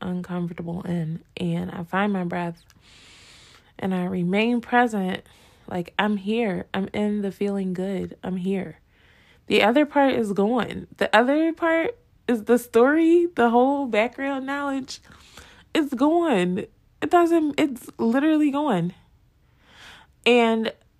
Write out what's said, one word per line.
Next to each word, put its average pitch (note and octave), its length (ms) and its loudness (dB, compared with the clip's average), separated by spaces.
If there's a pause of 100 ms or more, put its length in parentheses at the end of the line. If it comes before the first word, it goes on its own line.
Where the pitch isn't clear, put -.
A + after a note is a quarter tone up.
uncomfortable F3 800 -6
in, E3 400 -4 (140)
and F3 340 -4
I F#3 120 -8
find G3 300 0
my F#3 100 -2
breath F3 400 -6 (1120)
and F#3+ 160 -4
I F3+ 120 -2
remain G3 560 0
present, G#3+ 640 0 (440)
like, F3 300 -8
I'm G#3 200 -2
here. G3+ 560 -4
I'm G3 200 -6
in G#3 280 -4
the G3 100 -6
feeling G3 420 -4
good. F3+ 500 -8
I'm F#3 140 -6
here. F3+ 420 -6 (680)
The G3+ 160 2
other B3 220 4
part C#4 280 2
is A3 200 -2
gone. G3+ 540 -2 (100)
The - 180 0
other D4 380 2
part E4 440 -2 (300)
is A3+ 180 -2
the A#3+ 120 4
story, D#4+ 800 4
the A#3+ 140 4
whole C4+ 360 2
background C4 600 -2
knowledge. C#4 540 -6 (760)
It's D4+ 200 0
gone. B3 720 2 (360)
It - 100 -4
doesn't, E4 480 2
it's C#4 380 -4
literally D4 540 2
gone. A3+ 420 -2 (1300)
And A3+ 480 2 (260)